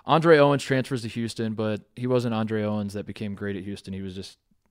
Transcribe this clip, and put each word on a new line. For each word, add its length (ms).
Andre 320
Owens 260
transfers 400
to 60
Houston, 460
but 260
he 100
wasn't 280
Andre 300
Owens 280
that 140
became 280
great 220
at 80
Houston. 300
He 80
was 120
just, 220